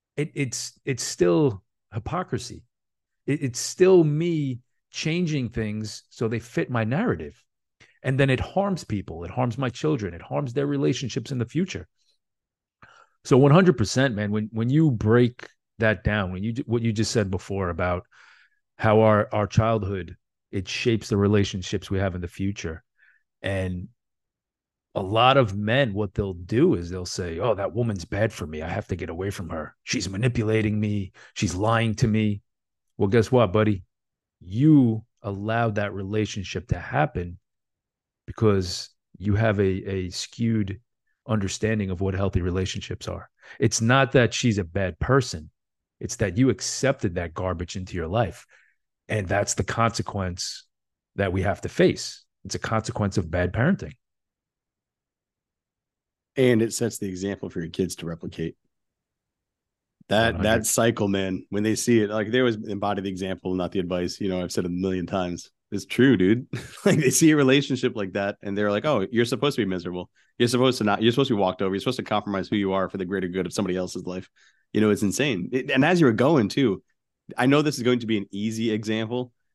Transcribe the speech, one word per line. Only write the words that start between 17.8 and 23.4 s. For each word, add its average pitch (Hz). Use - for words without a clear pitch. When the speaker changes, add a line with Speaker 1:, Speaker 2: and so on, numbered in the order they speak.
Speaker 1:
how 110
our, 107
our 104
childhood, 101
it 98
shapes -
the 110
relationships 101
we 98
have 95
in 90
the 87
future. 98